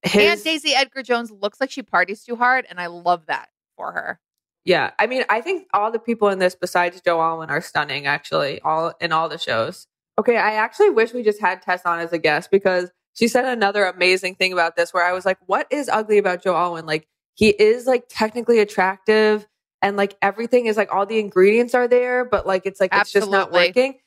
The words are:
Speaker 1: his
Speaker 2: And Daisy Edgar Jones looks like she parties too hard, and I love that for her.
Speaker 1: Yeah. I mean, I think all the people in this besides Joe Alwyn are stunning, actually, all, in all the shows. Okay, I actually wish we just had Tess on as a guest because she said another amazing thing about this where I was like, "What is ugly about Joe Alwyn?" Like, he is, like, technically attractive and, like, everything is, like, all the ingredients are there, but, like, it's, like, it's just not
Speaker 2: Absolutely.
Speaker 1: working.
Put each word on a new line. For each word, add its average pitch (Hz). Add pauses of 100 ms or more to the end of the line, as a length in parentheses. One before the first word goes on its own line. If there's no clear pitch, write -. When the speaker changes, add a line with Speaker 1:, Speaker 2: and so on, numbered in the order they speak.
Speaker 1:
his 208
Speaker 2:
And 320
Daisy 302
Edgar 269
Jones 233
looks 202
like 262
she 262
parties 185
too 240
hard, 247
and 175
I 175
love 175
that - (260)
for -
her. - (440)
Speaker 1:
Yeah. 156
I 208
mean, 247
I 220
think 339
all 208
the 233
people 220
in 190
this 185
besides 175
Joe 170
Alwyn 160
are 147
stunning, 143
actually, 143
all, 160
in 165
all 160
the 156
shows. 120 (320)
Okay, 233
I 208
actually 247
wish 226
we 247
just 208
had 185
Tess 180
on 170
as 165
a 170
guest 156
because 185 (240)
she 233
said 247
another 208
amazing 185
thing 185
about 170
this 170
where 175
I 180
was 185
like, 190
"What 202
is 277
ugly 214
about 185
Joe 185
Alwyn?" 165
Like, 156 (280)
he 220
is, 226
like, 247
technically 226
attractive 208 (360)
and, 202
like, 202
everything 226
is, 214
like, 208
all 196
the 220
ingredients 208
are 247
there, 247
but, 214
like, 190
it's, 190
like, 185
it's 202
just 196
not 196
Speaker 2:
Absolutely. 175
Speaker 1:
working. 262